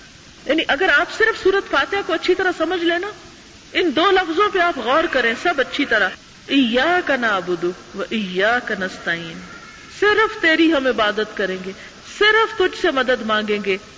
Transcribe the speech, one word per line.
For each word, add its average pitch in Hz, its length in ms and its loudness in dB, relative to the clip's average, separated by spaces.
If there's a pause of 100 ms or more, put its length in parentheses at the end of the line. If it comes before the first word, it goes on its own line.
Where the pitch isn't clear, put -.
(460)
یعنی 302 220 0
اگر 311 300 2
آپ 339 200 -2
صرف 440 260 2
سورۃ 392 280 2
فاتحہ 311 340 0
کو 359 80 -4
اچھی 349 220 0
طرح 370 220 0
سمجھ 339 260 -2
لینا، 339 240 0 (680)
ان 359 220 0
دو 359 160 2
لفظوں 349 420 2
پہ 381 60 2
آپ 339 180 0
غور 262 340 0
کریں 233 220 0 (100)
سب - 140 2
اچھی 254 280 -2
طرح، 202 240 2 (380)
"ایاک 277 640 2
نعبد 190 520 -2
و 185 460 -6
ایاک 214 720 0
نستعین"، 170 600 -8 (600)
صرف 415 420 2
تیری 320 320 4
ہم 269 140 0
عبادت 214 500 0
کریں 185 280 -4
گے، 190 60 -10 (460)
صرف 427 400 4
تجھ 370 240 0
سے 349 100 2
مدد 254 340 0
مانگیں 214 400 -2
گے، 196 120 0 (200)